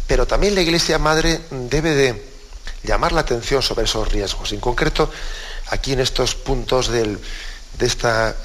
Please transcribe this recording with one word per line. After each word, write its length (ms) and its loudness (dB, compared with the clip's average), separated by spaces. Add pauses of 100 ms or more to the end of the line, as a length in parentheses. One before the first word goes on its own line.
Pero 180 4
también 300 2
la 60 4
Iglesia 360 2
Madre 440 2 (100)
debe 420 0
de 420 2 (460)
llamar 280 2
la 100 4
atención 400 0
sobre 240 0
esos 260 0
riesgos. 400 -2
En 80 -4
concreto, 500 2 (600)
aquí 240 -2
en 60 2
estos 360 0
puntos 520 0
del, 320 0 (580)
de 80 0
esta, 600 2